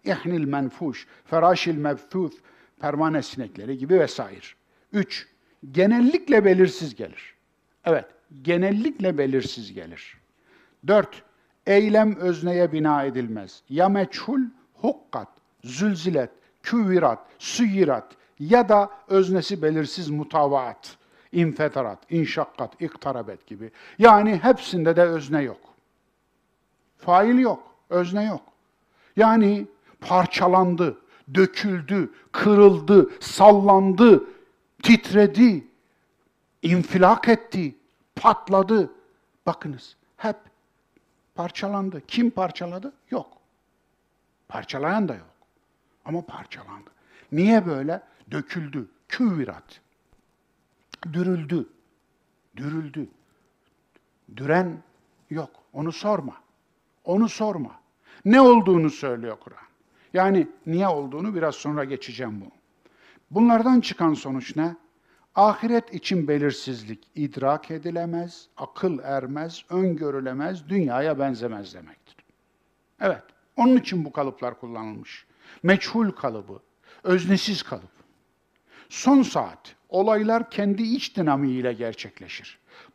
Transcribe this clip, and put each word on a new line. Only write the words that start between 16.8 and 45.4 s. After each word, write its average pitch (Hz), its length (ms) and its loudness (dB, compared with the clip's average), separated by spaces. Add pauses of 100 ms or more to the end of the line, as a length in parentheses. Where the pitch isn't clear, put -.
süyirat 190 800 -2 (220)
ya 202 300 2
da 202 220 2 (180)
öznesi 185 540 0
belirsiz 156 480 -4
mutavaat, 143 880 -4 (360)
infetarat, 147 640 -2 (120)
inşakkat, 151 720 -6
iktarabet 120 640 -10
gibi. 110 240 -18 (280)
Yani 214 440 6
hepsinde 165 540 0
de 175 60 6
özne 160 400 -2
yok. 117 180 -10 (1400)
Fail 202 400 4
yok, 233 360 -2 (160)
özne 180 340 -2
yok. 202 180 -6 (760)
Yani 208 500 4 (340)
parçalandı, 180 960 0 (360)
döküldü, 185 760 0 (220)
kırıldı, 202 800 6 (100)
sallandı, 196 1040 8 (600)
titredi, 208 800 4 (960)
infilak 180 640 2
etti, 190 480 -2 (400)
patladı. 196 760 2 (540)
Bakınız, 151 500 -10 (200)
hep 214 200 -8 (1000)
parçalandı. 190 720 -8
Kim 240 240 0
parçaladı? 185 640 -8 (180)
Yok. - 280 -10 (1080)
Parçalayan 175 600 -6
da 127 60 -10
yok. 85 200 -20 (680)